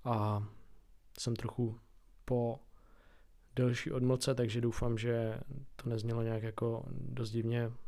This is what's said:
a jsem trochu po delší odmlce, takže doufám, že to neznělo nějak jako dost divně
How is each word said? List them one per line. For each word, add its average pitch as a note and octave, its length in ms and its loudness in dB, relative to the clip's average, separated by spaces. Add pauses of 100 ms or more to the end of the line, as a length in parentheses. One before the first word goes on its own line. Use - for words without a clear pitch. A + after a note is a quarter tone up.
a G#2+ 420 2 (720)
jsem A#2 180 0
trochu A#2 420 -2 (460)
po A#2+ 360 0 (960)
delší B2 360 2
odmlce, B2+ 420 4
takže A#2+ 260 2
doufám, A#2 380 2
že A2+ 400 0 (380)
to - 120 -4
neznělo A2+ 340 0
nějak A2+ 200 0
jako A#2 480 -2
dost B2 400 -4
divně A#2 420 0 (160)